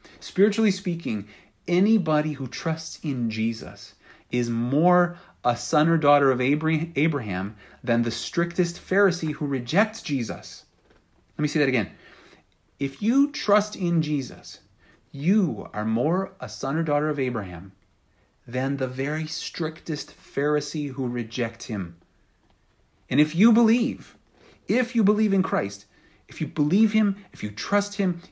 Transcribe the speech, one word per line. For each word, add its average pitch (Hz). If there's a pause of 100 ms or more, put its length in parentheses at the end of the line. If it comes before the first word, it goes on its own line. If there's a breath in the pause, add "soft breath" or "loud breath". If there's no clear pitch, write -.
(220 loud breath)
Spiritually 208
speaking, 165 (400 loud breath)
anybody 170
who 135
trusts -
in 123
Jesus 110 (360 soft breath)
is 120
more 165 (260 loud breath)
a 123
son 156
or 165
daughter 143
of 123
Abra-, 156
Abraham 110 (280 loud breath)
than 117
the 117
strictest 170
Pharisee 175
who 151
rejects 143
Jesus. 120 (720)
Let -
me 151
say 151
that 135
again. 117 (880 loud breath)
If 139
you 269
trust -
in 170
Jesus, 143 (520 soft breath)
you 151
are 107
more 151
a 120
son 143
or 165
daughter 151
of 143
Abraham 98 (760)
than 131
the 131
very 143
strictest -
Pharisee 147
who 127
rejects 120
him. 92 (1120)
And 139
if 156
you 214
believe, 226 (500 soft breath)
if 247
you 226
believe 208
in 196
Christ, 113 (420 soft breath)
if -
you 165
believe 190
him, 208
if -
you 104
trust 202
him, 180 (100)